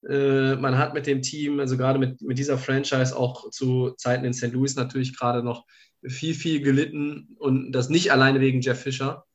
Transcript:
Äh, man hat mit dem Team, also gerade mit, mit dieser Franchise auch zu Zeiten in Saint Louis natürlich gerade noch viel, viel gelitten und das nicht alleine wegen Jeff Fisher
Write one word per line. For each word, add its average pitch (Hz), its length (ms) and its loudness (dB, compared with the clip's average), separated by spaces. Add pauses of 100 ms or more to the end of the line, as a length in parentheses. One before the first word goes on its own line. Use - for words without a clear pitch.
Äh, 135 480 2
man 131 220 2
hat 147 160 0
mit 143 120 -4
dem 139 140 2
Team, 143 400 -2
also 131 160 0
gerade 131 220 2
mit, 127 240 -2
mit 131 160 -4
dieser 139 180 0
Franchise 131 580 0
auch 127 360 -4
zu 127 480 0
Zeiten 127 260 0
in 120 80 0
Saint 123 220 -4
Louis 131 200 0
natürlich 127 400 -2
gerade 120 280 0
noch 120 240 -6 (360)
viel, 156 300 -6
viel 160 300 -2
gelitten 147 760 0
und 131 340 0
das 127 180 -2
nicht 165 200 2
alleine 135 300 6
wegen 131 220 4
Jeff 123 180 -2
Fisher 135 540 -6